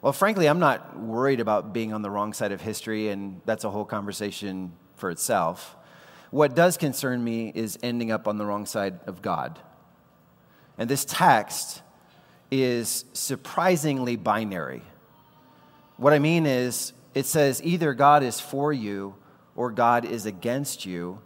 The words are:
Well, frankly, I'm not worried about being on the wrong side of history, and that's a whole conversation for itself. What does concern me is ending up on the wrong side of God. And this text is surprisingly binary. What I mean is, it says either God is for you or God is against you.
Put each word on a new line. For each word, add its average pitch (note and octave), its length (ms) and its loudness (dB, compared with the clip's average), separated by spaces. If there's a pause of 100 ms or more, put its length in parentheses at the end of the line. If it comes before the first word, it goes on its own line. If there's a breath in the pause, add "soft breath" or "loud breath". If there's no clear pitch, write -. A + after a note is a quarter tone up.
Well, C#3 100 2
frankly, G3 340 2
I'm D3+ 140 6
not C3 400 2
worried A#2 400 0
about G#2+ 320 0
being A2 220 -4
on G#2+ 80 -6
the G2+ 80 -4
wrong G#2 240 -2
side G#2 180 -2
of F#2 80 -8
history, G#2+ 480 -4
and G2 380 -8
that's A2 180 -2
a G#2+ 60 -2
whole G#2 160 -4
conversation G2+ 880 -8 (240)
for G2 120 -6
itself. F2+ 720 -2 (520 loud breath)
What C#3 240 2
does F3 220 4
concern B2+ 480 -2
me A2+ 300 -4
is G#2+ 280 -4
ending A#2+ 280 -2
up G#2+ 180 -2
on G#2 80 -2
the G#2 80 -4
wrong G#2 220 -4
side G2 400 -4
of F#2+ 160 -12
God. D#2+ 380 -4 (1160 soft breath)
And A#2 120 -2
this C3+ 160 0
text - 760 2 (680 soft breath)
is B2 640 0
surprisingly C#3 1000 0
binary. G2+ 680 -2 (1120 soft breath)
What C#3 160 6
I D3+ 60 6
mean D#3+ 260 4
is, B2+ 480 0 (220)
it C#3 100 0
says C#3 400 2
either E3 300 0
God C#3+ 280 8
is A#2+ 180 -2
for C#3+ 340 -2
you G2+ 400 -6 (400 soft breath)
or A#2+ 160 -2
God A#2+ 340 4
is A2 220 -6
against A#2 580 -4
you. F2+ 420 -8